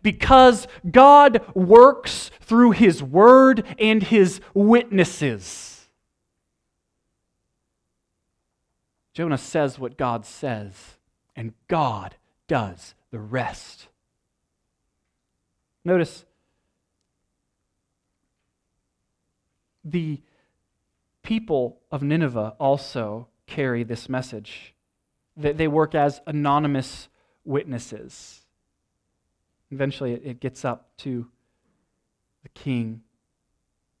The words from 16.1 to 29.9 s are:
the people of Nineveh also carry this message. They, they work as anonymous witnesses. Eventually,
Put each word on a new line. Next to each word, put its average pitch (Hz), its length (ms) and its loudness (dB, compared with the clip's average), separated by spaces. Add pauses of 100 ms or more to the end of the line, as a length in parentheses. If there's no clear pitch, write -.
the 156 360 -8 (1000)
people 165 580 -6 (100)
of 139 120 -10
Nineveh 135 580 -6
also 123 680 -6 (180)
carry 127 360 -6
this 113 280 -12
message. 127 640 -14 (640)
They, 147 140 -4
they 156 160 -4
work 151 260 -2
as 147 320 -2
anonymous 147 840 -6 (380)
witnesses. 123 960 -12 (1300)
Eventually, 135 420 -8